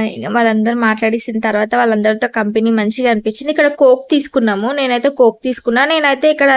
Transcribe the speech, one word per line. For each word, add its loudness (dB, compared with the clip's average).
వాళ్ళందరూ 0
మాట్లాడేసిన -2
తర్వాత -2
వాళ్ళందరితో 0
కంపెనీ -2
మంచిగా 0
అనిపించింది. -2
ఇక్కడ 2
కోక్ 2
తీసుకున్నాము. 0
నేనైతే -2
కోక్ 2
తీసుకున్నా. 0
నేనైతే 2
ఇక్కడ 2